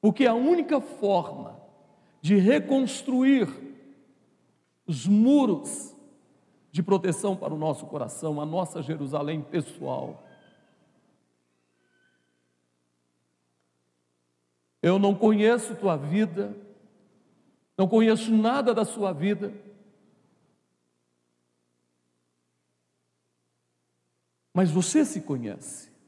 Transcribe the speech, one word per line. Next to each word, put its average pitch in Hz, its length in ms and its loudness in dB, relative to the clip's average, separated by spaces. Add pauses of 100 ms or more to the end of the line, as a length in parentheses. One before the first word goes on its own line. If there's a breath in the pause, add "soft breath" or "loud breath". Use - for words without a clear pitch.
porque 214 240 4
a 226 80 6
única 294 460 2
forma - 800 -4 (600 soft breath)
de 180 140 4
reconstruir 262 1120 2 (1400)
os 135 180 -6
muros 220 880 2 (800)
de 180 120 -2
proteção 190 520 0
para - 180 -8
o 156 40 -8
nosso 151 300 -4
coração, 147 520 -6
a 151 60 -6
nossa 165 360 -6
Jerusalém 147 600 -6
pessoal. 135 840 -8 (4000)
Eu 180 160 4
não 202 160 4
conheço 214 640 2
tua 175 220 -2
vida, 196 580 -4 (1200)
não 190 100 2
conheço 220 440 2
nada 226 420 2
da 220 120 0
sua 202 260 -4
vida, 202 420 -4 (4000)
mas 180 160 2
você 185 340 2
se - 180 -4
conhece. - 680 -10 (180)